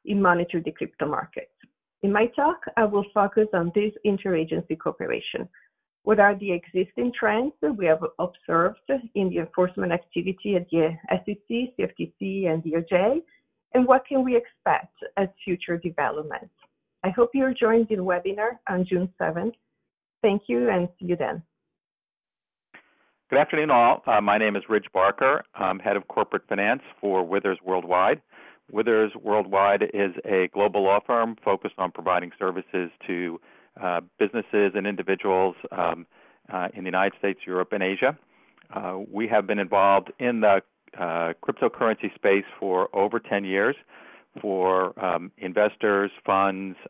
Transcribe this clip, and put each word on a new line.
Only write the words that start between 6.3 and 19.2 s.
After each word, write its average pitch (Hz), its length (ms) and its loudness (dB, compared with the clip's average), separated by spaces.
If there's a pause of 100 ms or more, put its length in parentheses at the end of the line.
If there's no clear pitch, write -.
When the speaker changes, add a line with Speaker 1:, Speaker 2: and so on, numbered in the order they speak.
Speaker 1:
the 196 140 -4
existing 185 680 -2
trends 226 420 0
that 302 140 -2
we 196 100 -2
have 160 180 4 (140)
observed 180 720 -2 (240)
in 190 160 0
the 170 100 -2
enforcement 180 520 -2
activity 185 640 -4
at 175 160 -2
the 165 260 2 (120)
S 185 180 0
E 208 80 -6 (120)
C, 247 280 -4
C - 80 -4
F - 140 -2
T 165 200 -8
C, 196 300 -4
and 160 160 0
D 160 140 -4
O 170 120 -2
J, 220 320 2 (520)
and 254 120 4
what 269 220 6
can 269 160 0
we 247 140 2
expect - 580 -2 (220)
as 196 100 0 (160)
future 175 340 -4
developments? 151 800 -6 (480)
I 185 60 0
hope 240 240 2
you'll 262 200 0
join 226 360 4
the 214 80 0
webinar 190 600 -2 (100)
on 185 220 -2
June 185 300 -2
seventh. 175 360 -4 (680)